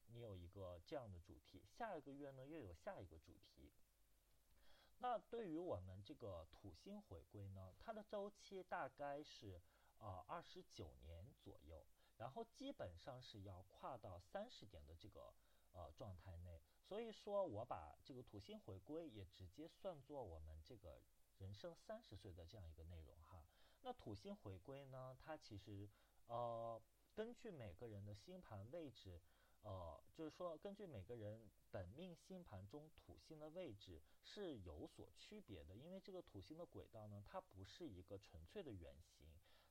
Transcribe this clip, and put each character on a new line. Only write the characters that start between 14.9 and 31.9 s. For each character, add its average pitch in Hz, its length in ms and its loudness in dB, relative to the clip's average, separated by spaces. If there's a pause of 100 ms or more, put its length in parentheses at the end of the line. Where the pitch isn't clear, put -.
这 101 140 -6
个， 64 240 -6 (400)
呃， 82 180 0
状 98 260 0
态 87 200 -2
内。 85 240 -2 (220)
所 208 180 4
以 226 100 4
说 202 340 10
我 117 200 6
把 76 380 2
这 - 100 -6
个 123 80 -2
土 110 180 -4
星 214 200 -4
回 101 200 -2
归 156 300 2
也 104 160 -2
直 90 220 -6
接 151 200 -2
算 165 340 0
作 143 220 0
我 82 160 0
们 78 240 -4
这 123 140 -6
个 67 240 -6 (360)
人 98 160 0
生 165 220 -2
三 220 260 -2
十 - 140 -6
岁 95 180 -2
的 87 120 -2
这 110 120 -6
样 85 120 -2
一 78 40 -6
个 85 120 -6
内 85 160 -2
容 - 220 -8
哈。 82 200 -8 (380)
那 254 100 2
土 107 240 2
星 202 180 0
回 95 260 0
归 139 260 -2
呢， 131 340 -2
它 - 160 0
其 - 220 -2
实， 104 320 0 (380)
呃， 117 540 6 (320)
根 226 200 2
据 233 180 -4
每 113 220 0
个 120 140 -2
人 101 180 0
的 104 80 0
星 180 280 -6
盘 107 300 -2
位 151 200 2
置， 90 280 -4 (440)
呃， 92 380 2 (120)
就 160 100 0
是 156 60 4
说 170 280 2
根 196 180 0
据 208 100 -2
每 120 180 0
个 120 120 0
人 107 340 0 (220)
本 92 180 2
命 170 260 -2